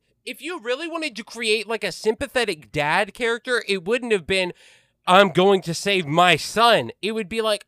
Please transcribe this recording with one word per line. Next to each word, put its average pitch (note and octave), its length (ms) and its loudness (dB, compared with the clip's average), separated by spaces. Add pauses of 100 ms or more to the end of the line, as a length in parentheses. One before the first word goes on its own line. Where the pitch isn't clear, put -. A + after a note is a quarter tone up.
(240)
If B3 160 -12
you D#4 200 -10
really B3+ 260 -6
wanted D#4 300 -8
to G#3+ 80 -12
create, A3+ 420 -2
like, A3 160 -4
a G3 80 -4
sympathetic G#3+ 800 -4
dad E3 420 0
character, A#3 540 -4
it G3 180 -4
wouldn't A#3 280 -2
have F#3+ 120 -2
been, F#3 280 -2 (520)
"I'm F#3+ 260 6
going F#3+ 320 4
to E3 120 -6
save F#3+ 320 -2
my E3+ 300 4
son." G3 560 2 (100)
It F#3+ 80 -4
would A3 180 -6
be A3+ 140 -4
like, G#3+ 260 -2